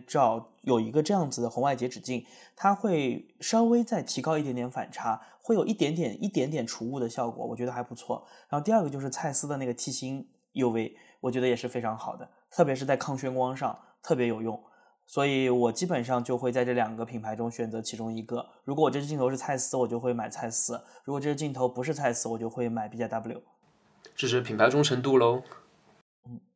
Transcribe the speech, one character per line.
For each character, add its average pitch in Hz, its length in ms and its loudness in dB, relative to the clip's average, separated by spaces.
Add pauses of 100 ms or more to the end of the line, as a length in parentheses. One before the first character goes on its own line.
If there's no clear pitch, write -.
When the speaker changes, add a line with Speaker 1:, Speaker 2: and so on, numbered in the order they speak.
Speaker 1:
照， 117 460 2 (100)
有 123 180 4
一 110 100 -2
个 147 120 2
这 156 100 0
样 170 180 2
子 123 120 -4
的 117 80 0
红 123 120 -2
外 139 140 2
截 120 120 -2
止 110 120 -8
镜， 120 240 -6 (300)
它 196 200 2
会 156 680 0
稍 226 240 4
微 233 200 4
再 202 180 -2
提 - 200 -6
高 156 160 2
一 151 40 0
点 135 120 -2
点 123 160 -4
反 127 200 -8
差， 113 300 -2 (220)
会 233 120 2
有 196 100 4
一 220 100 0
点 151 200 2
点， 147 280 -2
一 101 60 -2
点 131 200 0
点 147 180 -2
除 113 220 -8
雾 135 120 -4
的 120 80 0
效 117 220 -4
果， - 160 -10
我 117 100 -6
觉 120 100 -4
得 127 60 -4
还 123 100 -6
不 120 120 -10
错。 - 300 -8 (240)
然 147 120 -2
后 147 40 -10
第 208 80 2
二 220 100 6
个 147 80 -2
就 139 100 -6
是 135 100 -4
蔡 143 220 -4
司 143 160 -4
的 143 80 -2
那 135 100 -4
个 120 80 -2
T - 160 -6
星 131 380 -6 (240)
U 123 180 2
V， 110 260 -2 (240)
我 127 100 -2
觉 123 100 -2
得 127 80 2
也 120 80 4
是 120 120 -6
非 120 120 -4
常 110 160 -4
好 110 200 -10
的， - 120 -16 (220)
特 - 140 4
别 139 100 2
是 131 100 -4
在 139 120 2
抗 139 220 -4
眩 131 160 -4
光 127 220 0
上 131 200 -4 (260)
特 - 120 2
别 123 120 4
有 113 160 0
用， 113 180 -4 (460)
所 - 180 0
以 135 240 4
我 120 240 4
基 180 140 -2
本 151 180 0
上 123 180 0
就 123 160 0
会 127 120 0
在 123 140 2
这 123 80 0
两 113 240 0
个 117 80 -4
品 117 160 -8
牌 110 160 -6
中 117 140 -2
选 117 200 -6
择 113 100 -4
其 110 160 -8
中 113 160 -6
一 113 100 -6
个。 120 240 -6 (180)
如 139 100 -4
果 156 100 4
我 135 60 6
这 139 100 -2
支 143 60 -6
镜 147 120 -4
头 131 120 4
是 135 60 -2
蔡 135 200 -2
司， 131 200 -4
我 123 100 4
就 117 140 -2
会 123 120 0
买 113 160 -4
蔡 117 220 -8
司； - 240 -2 (300)
如 135 80 -6
果 143 80 -2
这 143 80 -2
支 147 80 0
镜 147 160 -4
头 127 160 2
不 123 140 -2
是 151 120 -2
蔡 139 180 2
司， 117 160 -4
我 113 100 -4
就 113 120 -4
会 120 180 -2
买 113 200 -4
B 113 100 -12
J 117 100 -2
W。 113 340 -6 (760)
Speaker 2:
这 139 100 0
是 123 140 2
品 120 160 -4
牌 107 120 8
忠 143 140 6
诚 131 180 2
度 135 160 4
喽。 123 260 6 (840)
Speaker 1:
嗯， 120 120 -16 (160)